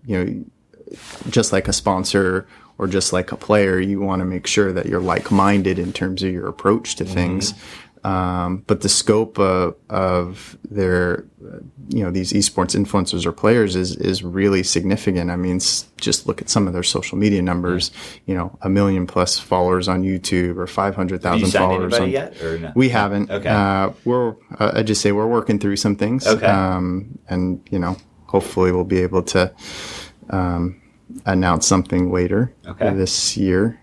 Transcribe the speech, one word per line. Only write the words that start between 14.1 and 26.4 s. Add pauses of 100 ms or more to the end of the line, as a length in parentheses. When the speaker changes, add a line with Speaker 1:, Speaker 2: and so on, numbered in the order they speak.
Speaker 1:
really
significant.
I
mean,
s-, (120)
just
look
at
some
of
their
social
media
numbers,
Speaker 2:
Yeah.
Speaker 1:
you
know,
a
million
plus
followers
on
YouTube
or
five
hundred
thousand
Speaker 2:
Have
you
signed
Speaker 1:
followers
Speaker 2:
anybody
Speaker 1:
on
Speaker 2:
yet,
or
no?
Speaker 1:
We
haven't.
Speaker 2:
Okay.
Speaker 1:
Uh, (120)
we're, (240)
uh,
I
just
say
we're
working
through
some
things.
Speaker 2:
Okay.